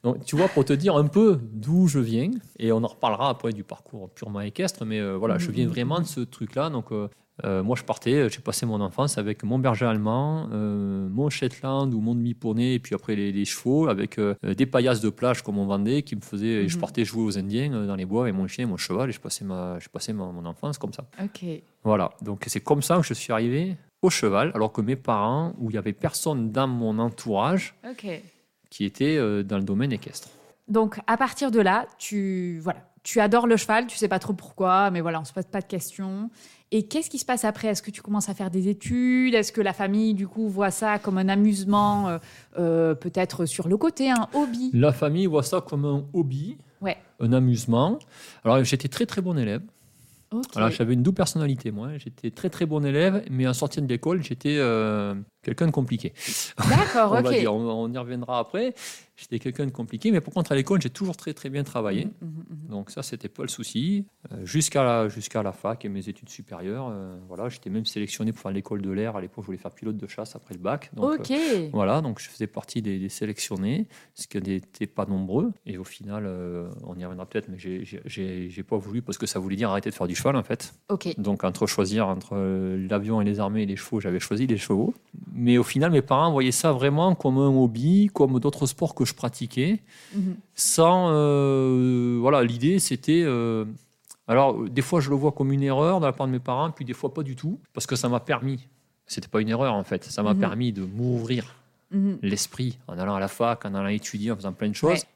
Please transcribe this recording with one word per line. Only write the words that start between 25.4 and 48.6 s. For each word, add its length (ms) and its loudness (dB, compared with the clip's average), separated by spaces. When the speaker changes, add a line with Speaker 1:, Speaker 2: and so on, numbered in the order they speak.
Speaker 1:
où 100 -4
il 60 -4
y 20 0
avait 160 -2
personne 580 -2
dans 160 2
mon 320 0
entourage 760 0
Speaker 2:
Ok. 180 -12
Speaker 1:
qui 140 -6
était, 320 0
euh, 260 0
dans 140 -2
le 60 0
domaine 280 0
équestre. 380 -10
Speaker 2:
Donc, 380 0
à 120 2
partir 340 -2
de 80 4
là, 260 4
tu, 640 -2
voilà, 160 -4
tu 160 0
adores 260 6
le 120 6
cheval, 280 2
tu 120 -12
sais 100 0
pas 100 2
trop 160 -2
pourquoi, 560 2
mais 120 0
voilà, 200 -2
on 40 -8
se 80 -16
pose 120 -6
pas 160 -4
de 60 -10
questions. 640 -8
Et 160 2
qu'est-ce 240 -4
qui 80 -6
se 60 -6
passe 200 0
après ? 220 0
Est-ce 160 0
que 80 -10
tu 100 -14
commences 280 -2
à 40 -4
faire 160 -4
des 200 0
études ? 680 2
Est-ce 160 2
que 100 -2
la 120 2
famille, 420 2
du 120 -2
coup, 200 -4
voit 240 0
ça 260 0
comme 220 0
un 100 2
amusement, 800 4
euh, 80 -2
euh, 380 4
peut-être 500 -2
sur 220 -4
le 100 4
côté, 320 2
un 240 2
hobby ? 400 0
Speaker 1:
La 200 6
famille 340 0
voit 160 4
ça 180 0
comme 240 -2
un 280 0
hobby, 440 -2
Speaker 2:
Ouais. 160 -4
Speaker 1:
un 140 4
amusement. 680 4
Alors, 200 6